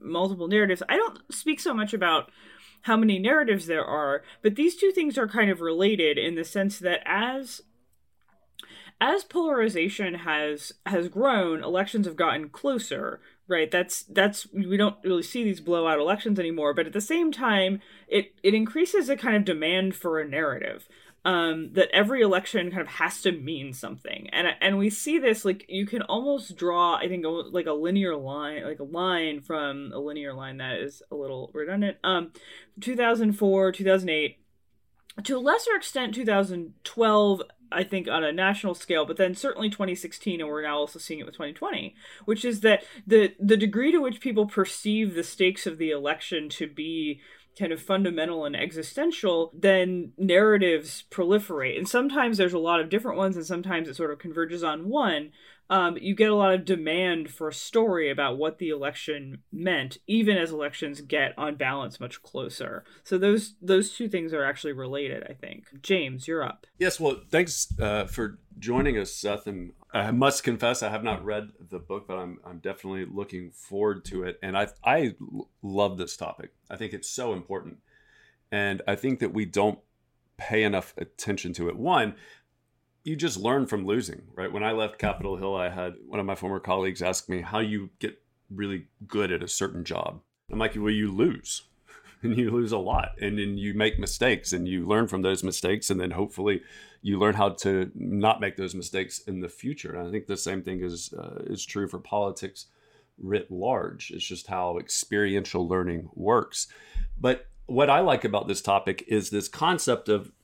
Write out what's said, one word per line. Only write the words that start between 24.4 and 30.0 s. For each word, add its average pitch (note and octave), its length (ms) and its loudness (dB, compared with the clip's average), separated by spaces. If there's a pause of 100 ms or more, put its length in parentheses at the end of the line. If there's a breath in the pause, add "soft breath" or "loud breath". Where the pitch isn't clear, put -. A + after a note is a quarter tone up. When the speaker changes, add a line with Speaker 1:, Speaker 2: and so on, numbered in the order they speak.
Speaker 1:
and G3 180 4
we G#3 120 4
see D4 280 0
this, A3+ 260 2
like, G3 240 0
you G3 160 -2
can G3+ 180 -4
almost B3 540 -2
draw, F3 380 4
I - 140 0
think, F3 160 -2
a, D#3 40 0
like, E3 380 -2
a D#3 60 0
linear F3 420 2
line, D3 500 -6
like, D3 140 -8
a C#3+ 60 -8
line E3 560 0
from, C#3+ 520 -6
a C#3 60 -6
linear C#3+ 360 -8